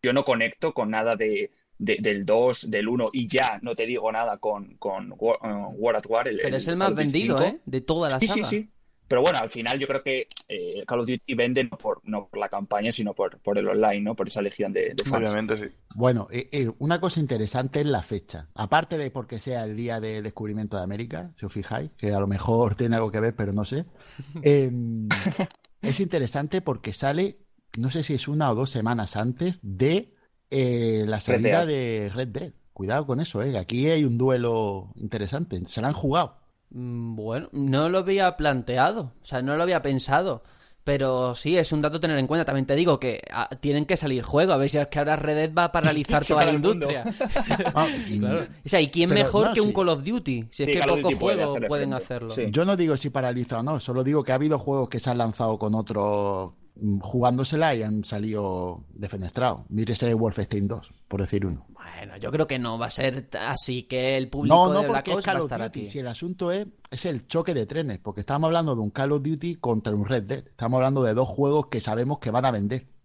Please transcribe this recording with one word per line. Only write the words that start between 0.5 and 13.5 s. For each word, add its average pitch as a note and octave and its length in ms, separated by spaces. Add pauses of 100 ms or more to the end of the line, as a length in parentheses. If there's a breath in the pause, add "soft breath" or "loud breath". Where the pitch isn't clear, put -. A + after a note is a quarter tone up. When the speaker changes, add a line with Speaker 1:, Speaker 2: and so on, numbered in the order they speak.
Speaker 1:
con A2 160
nada A2 280
de, G#2 340 (260)
de, G#2 240
del G2+ 240
dos, A2+ 440
del G#2+ 200
uno, A#2+ 240
y B2 160
ya B2+ 320
no A#2 140
te A2+ 100
digo A2 260
nada A2+ 280
con, G2+ 360
con G2 420
War, A2+ 240
eh, A2+ 60 (300)
World A2 220
at G#2 120
War. A#2 160
El, A2 80
Speaker 2:
Pero C3+ 140
Speaker 1:
el C3 60
Speaker 2:
es C3+ 120
el E3+ 60
Speaker 1:
Call F3 60
Speaker 2:
más G3 100
Speaker 1:
of - 60
Duty - 100
Speaker 2:
vendido, D3+ 320
Speaker 1:
cinco. C#3+ 120
Speaker 2:
¿eh? D#4 160
De C3 140
toda D#3+ 300
la C3 100
Speaker 1:
Sí, A3 80
sí, G3 60 (100)
Speaker 2:
saga. - 60
Speaker 1:
sí. G#3+ 200 (380)
Pero B2+ 140
bueno, D#3 200
al A2+ 80
final A#2+ 300
yo C3+ 80
creo C3+ 160
que, C3 240 (220)
eh, F2+ 360
Call A#2+ 140
of A#2 80
Duty B2+ 260
vende B2 300
no A#2+ 140
por, - 260
no G#2 240
por - 120
la G2+ 100
campaña, G#2 420
sino G#2 220
por, - 260
por G2+ 180